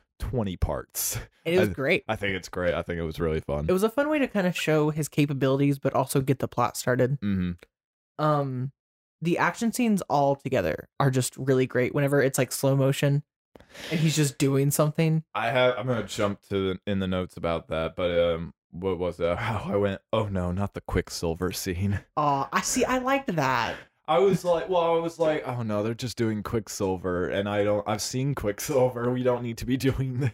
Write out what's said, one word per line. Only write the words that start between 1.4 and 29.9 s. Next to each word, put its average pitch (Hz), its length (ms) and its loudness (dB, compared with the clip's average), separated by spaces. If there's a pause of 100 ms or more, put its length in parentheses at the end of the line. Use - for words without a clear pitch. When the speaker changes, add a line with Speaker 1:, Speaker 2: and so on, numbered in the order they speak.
Speaker 2:
And 170 100 0
it 190 40 4
was 110 100 2
Speaker 1:
I, 90 40 -6
Speaker 2:
great. 147 360 -2
Speaker 1:
I 110 80 -2
think 98 180 -2
it's 90 140 -8
great. 90 240 0
I 82 80 -2
think 85 180 -4
it 82 40 -2
was 80 180 -4
really 80 180 0
fun. 73 300 -4
Speaker 2:
It - 20 2
was 185 120 2
a 226 60 2
fun 285 200 -2
way 311 100 2
to 262 80 0
kinda 180 240 0
show 156 380 2
his 151 180 -2
capabilities, 139 720 2
but - 140 -2
also 131 280 0
get 135 180 0
the 117 80 -2
plot - 280 -2
started. 127 460 0
Speaker 1:
Mm-hmm. 95 300 0 (720)
Speaker 2:
Um, 139 480 0 (500)
the 165 160 2
action 190 340 0
scenes 220 320 2
all 139 320 2
together 120 540 -2 (100)
are 139 120 4
just 127 260 0
really 131 300 2
great. 123 280 0
Whenever 143 260 4
it's, 135 160 2
like, 127 140 0
slow 139 240 0
motion 139 480 2 (680)
and 160 80 0
he's 156 160 2
just 147 220 2
doing 139 340 2
something. 160 520 2 (100)
Speaker 1:
I 113 180 -2
have, 127 260 4
I'm 117 100 -4
gonna 113 160 0
jump 101 460 -2
to 95 240 0
the, 92 60 -8 (120)
in 98 80 0
the 95 80 0
notes 92 300 -2
about 85 320 -2
that, 80 260 -4
but, 90 240 0
um, 85 340 0 (180)
what 90 280 -4
was 87 200 -4
it? 85 180 0
<laughs> - 0 -
How 113 340 -4
I 101 60 0
went, 101 240 0 (120)
"Oh 110 140 0
no, 90 240 -2
not 98 240 -4
the - 60 -8
Quicksilver 87 720 -2
scene." 98 480 -2 (100)
<laughs> - 80 -12
Speaker 2:
Aw, 143 360 0
I 185 80 0
see, 240 240 -2
I 254 140 0
liked 262 360 -2
that. 127 400 0 (320)
Speaker 1:
I 160 120 2
was 185 260 4
like, 170 240 0
well, 165 260 2
I 165 40 2
was 165 200 -4
like, 156 280 2
"Oh 123 160 -4
no, 104 200 0
they're 113 100 -2
just 113 240 -8
doing 110 260 0
Quicksilver," 92 880 -2
and 101 200 -2
I 104 140 0
don't, 104 240 2
I've 107 140 -2
seen 131 340 -2
Quicksilver. 123 760 0
We 127 120 -2
don't 123 200 2
need 117 140 -6
to 110 80 -10
be 123 120 0
<laughs> 135 140 0